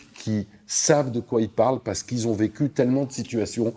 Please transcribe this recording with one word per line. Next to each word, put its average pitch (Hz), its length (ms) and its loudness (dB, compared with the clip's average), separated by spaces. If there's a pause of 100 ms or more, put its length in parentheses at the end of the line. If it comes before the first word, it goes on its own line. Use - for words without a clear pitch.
(140)
qui 107 320 -4 (200)
savent 143 460 2
de 120 80 -2
quoi 117 200 0
ils 110 80 0
parlent 123 320 2
parce 101 220 -6
qu'ils 117 240 -4
ont 117 80 0
vécu 107 360 0
tellement 131 340 2
de 131 80 -8
situations 113 640 -2